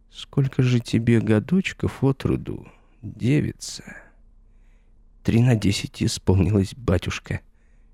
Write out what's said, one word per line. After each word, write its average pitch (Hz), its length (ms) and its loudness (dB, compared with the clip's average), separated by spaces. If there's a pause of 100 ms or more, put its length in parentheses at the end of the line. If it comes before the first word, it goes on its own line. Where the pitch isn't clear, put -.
(100)
«Сколько - 520 -2
же 123 180 2
тебе 117 400 2
годочков 107 800 0
от 135 220 0
роду, - 420 -4 (360)
девица?» - 800 -4 (1400)
«Три 117 180 4
на 123 140 4
десять - 460 -2
исполнилось, 95 720 2
батюшка. - 640 -4 (540)